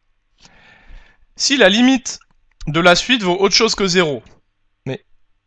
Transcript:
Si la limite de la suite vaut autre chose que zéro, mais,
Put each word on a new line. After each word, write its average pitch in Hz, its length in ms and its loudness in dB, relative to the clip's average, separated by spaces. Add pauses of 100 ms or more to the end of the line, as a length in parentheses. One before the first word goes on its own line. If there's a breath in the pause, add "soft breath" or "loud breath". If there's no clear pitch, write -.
(1400 soft breath)
Si - 200 -2
la 214 120 4
limite 247 520 0 (460)
de 156 140 -2
la 175 160 4
suite 240 260 -2
vaut 180 160 -2
autre 196 160 0
chose 220 200 0
que 202 120 -2
zéro, 165 360 -2 (640)
mais, 135 180 -10 (420)